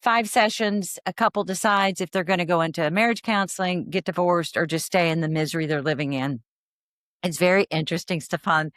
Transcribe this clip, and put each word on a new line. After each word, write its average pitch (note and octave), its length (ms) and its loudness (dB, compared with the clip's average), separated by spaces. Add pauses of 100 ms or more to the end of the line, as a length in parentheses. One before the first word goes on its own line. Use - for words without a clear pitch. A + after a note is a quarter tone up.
five A#3 260 2
sessions, G#3+ 760 0
a - 60 -4
couple G#3 320 0
decides G3 560 0
if F#3 100 -4
they're F#3 140 0
gonna F3+ 200 0
go E3+ 160 2
into E3 300 0
marriage A3 320 2
counseling, F#3 680 -2
get F3 140 -2
divorced, F3 520 0
or E3+ 100 0
just D#3+ 200 -2
stay F3 240 2
in D#3+ 100 0
the D#3+ 80 0
misery D#3 380 -2
they're D3 160 -2
living C#3+ 300 -2
in. C3+ 280 -2 (800)
It's F3 160 -4
very F#3 260 4
interesting, D#3+ 560 -4
Stefan. D#3 560 -2